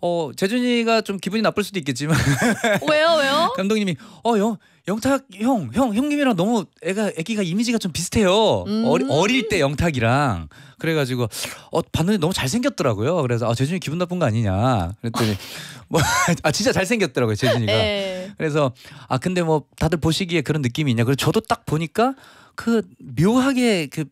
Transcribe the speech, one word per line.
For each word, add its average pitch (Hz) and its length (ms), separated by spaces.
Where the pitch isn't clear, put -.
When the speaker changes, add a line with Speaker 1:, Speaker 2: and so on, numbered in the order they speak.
Speaker 1:
어, 170 360
재준이가 233 640
좀 202 180
기분이 208 240
나쁠 202 220
수도 196 160
있겠지만 143 360
<laughs> 185 720
Speaker 2:
왜요, 320 320
왜요? 294 360
Speaker 1:
감독님이, 196 400
"어, 233 140
영-, 208 180
영탁 262 360
형, 208 400
형, 226 200
형님이랑 285 420
너무 196 280
애가, 190 360
애기가 208 240
이미지가 220 360
좀 190 140
비슷해요. 180 760
Speaker 2:
음. 214 200
Speaker 1:
어리-, 262 220
어릴 220 400
때 208 120
영탁이랑." 131 880
그래가지고, 131 480
어, 165 120
봤는데 196 360
너무 165 140
잘생겼더라고요. 151 880
그래서, 120 260
"아, 120 60
재준이 139 240
기분 165 220
나쁜 180 180
거 165 80
아니냐?" 107 640
그랬더니 113 360
<laughs> - 260
뭐, 165 120
아, 156 80
진짜 220 220
잘생겼더라고요, 175 640
재준이가. 117 360
Speaker 2:
네. 190 640
Speaker 1:
그래서, 147 360
"아, 127 120
근데 180 260
뭐 156 220
다들 160 220
보시기에 165 400
그런 147 220
느낌이 131 280
있냐?" 113 140
그래서 135 100
저도 - 280
딱 - 220
보니까 185 500
그 233 260
묘하게 226 880
그 147 260